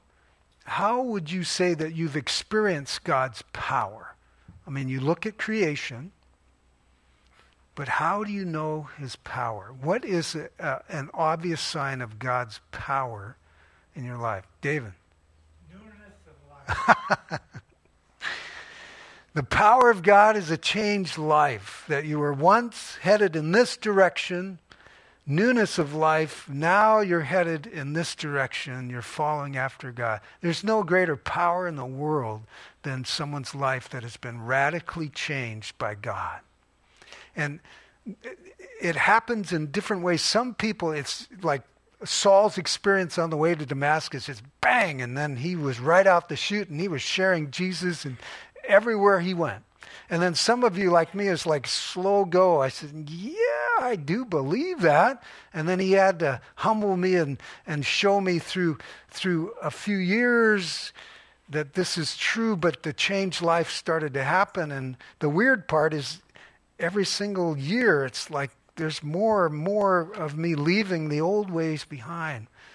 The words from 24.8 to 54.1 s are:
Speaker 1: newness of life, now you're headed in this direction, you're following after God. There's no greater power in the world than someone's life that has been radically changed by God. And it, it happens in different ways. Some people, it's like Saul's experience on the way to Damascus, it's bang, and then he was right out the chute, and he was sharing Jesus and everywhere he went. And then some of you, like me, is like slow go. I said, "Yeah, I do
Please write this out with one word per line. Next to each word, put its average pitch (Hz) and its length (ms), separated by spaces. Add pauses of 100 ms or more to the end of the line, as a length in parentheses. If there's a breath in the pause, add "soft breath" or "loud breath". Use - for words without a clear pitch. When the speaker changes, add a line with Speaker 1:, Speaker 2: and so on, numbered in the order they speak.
Speaker 1:
newness 208 540
of 147 160
life, 156 540
now 190 500
you're 180 220
headed 160 440
in 151 280
this 160 240
direction, 131 720
you're 123 120
following 147 540
after 131 360
God. 117 280 (200 loud breath)
There's 170 240
no 220 180
greater 180 320
power 175 540
in 160 80
the 131 80
world 131 580 (400 loud breath)
than 131 220
someone's 143 500
life 135 360
that 127 120
has 117 140
been 117 280
radically 147 640
changed 120 680
by 107 160
God. 101 460 (960 loud breath)
And 151 240 (640 loud breath)
it, - 120 (440)
it 170 160
happens 214 560
in 156 180
different 190 320
ways. 175 200
Some 233 320
people, 202 360
it's 147 380 (120)
like 151 220 (400)
Saul's 202 560
experience 190 580
on 165 140
the 156 60
way 160 180
to 151 100
Damascus, 143 640
it's 120 140 (180)
bang, 202 400
and 123 160
then 143 200
he 160 180
was 139 240
right 170 300
out 175 200
the 151 60
chute, 202 340
and 147 120
he 196 80
was 151 120
sharing 175 520
Jesus 180 520
and 131 120 (520 loud breath)
everywhere 202 520
he 185 140
went. 131 300 (460 loud breath)
And 170 120
then 180 120
some 240 280
of 202 160
you, 196 120
like 170 220
me, 202 140
is 175 200
like 147 200
slow 196 580
go. 180 360
I 131 80
said, 151 400
"Yeah, 415 720
I 247 160
do 170 280